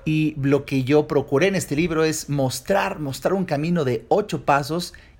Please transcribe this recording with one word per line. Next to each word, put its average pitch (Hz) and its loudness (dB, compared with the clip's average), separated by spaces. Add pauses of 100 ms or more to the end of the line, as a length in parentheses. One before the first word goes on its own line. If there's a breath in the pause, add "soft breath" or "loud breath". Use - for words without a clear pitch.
Y 156 0
lo 139 2
que 135 -2
yo 147 4
procuré 143 2
en 196 0
este 156 -4
libro 160 0
es 156 -2
mostrar, 156 -2
mostrar 156 -2
un 190 0
camino 160 0
de 123 0
ocho 175 0
pasos 147 0 (280 loud breath)